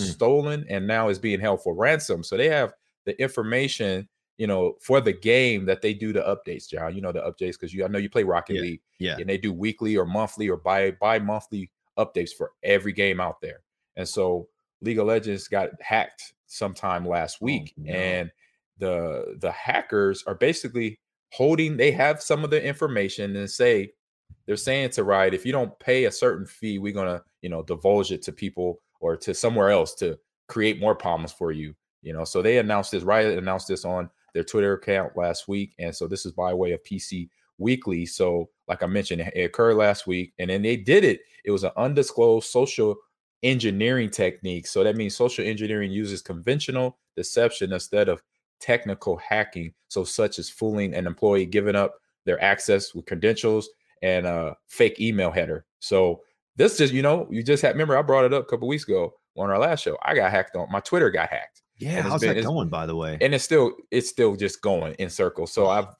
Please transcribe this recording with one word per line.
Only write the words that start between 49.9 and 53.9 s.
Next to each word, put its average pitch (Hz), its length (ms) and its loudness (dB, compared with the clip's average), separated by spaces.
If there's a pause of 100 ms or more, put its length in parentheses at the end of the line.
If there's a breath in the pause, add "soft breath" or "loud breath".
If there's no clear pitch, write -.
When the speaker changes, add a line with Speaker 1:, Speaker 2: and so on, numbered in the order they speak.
Speaker 1:
such 104 340 -2
as 85 120 -10
fooling 104 440 -2
an 87 120 -4
employee, 98 400 2
giving 101 300 0
up 101 200 0 (280)
their 87 180 0
access 98 520 2
with 82 120 -12
credentials 107 600 0 (340)